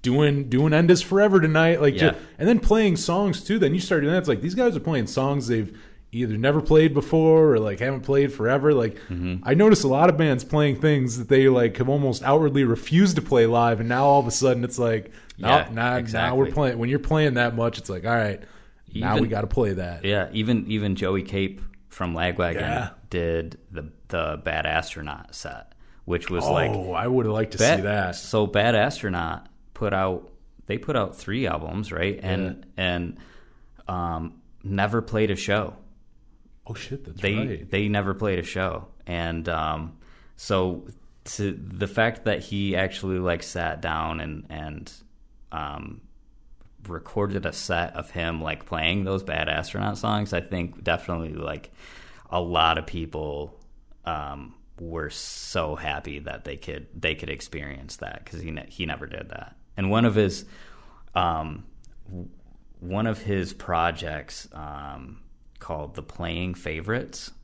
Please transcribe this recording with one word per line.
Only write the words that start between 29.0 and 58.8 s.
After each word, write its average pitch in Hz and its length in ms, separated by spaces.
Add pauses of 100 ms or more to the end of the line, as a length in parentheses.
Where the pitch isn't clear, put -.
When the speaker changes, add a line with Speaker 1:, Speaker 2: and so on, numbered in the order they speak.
Speaker 2:
put 101 200
out, 95 340 (380)
they 107 100
put 139 200
out 104 200
three 117 300
albums, 82 460
right? 92 280
And, 92 440 (120)
Speaker 1:
Yeah. 92 80
Speaker 2:
and, 87 320 (720)
um, 85 480 (300)
never 101 380
played 107 280
a 95 60
show. 104 380 (920)
Speaker 1:
Oh 107 80
shit, - 300
that's - 160
Speaker 2:
They, 101 140
Speaker 1:
right. 90 360
Speaker 2:
they 101 180
never 98 260
played 98 240
a 82 60
show. 87 420 (180)
And, 82 440
um, 78 460 (420)
so 92 480 (400)
to 101 280
the 95 360
fact 117 380
that 104 140
he 98 360
actually, 95 420
like, 87 240
sat 82 400
down 80 380
and, 76 280
and, 78 440 (580)
um, 73 500 (880)
recorded 98 560
a - 80
set 85 440
of - 140
him, 82 300
like, 78 260
playing 87 380
those 95 180
Bad 80 260
Astronaut 98 500
songs, 107 340
I 87 80
think 87 420
definitely, 82 520
like, 76 360 (600)
a 90 100
lot 80 380
of 78 80
people, 78 720 (460)
um, 71 500 (240)
were 82 320
so - 680
happy 73 440
that 71 240
they 69 120
could, 73 300 (120)
they 80 160
could - 140
experience 71 680
that - 280
'cause 82 160
he 82 100
ne-, 76 180
he 90 180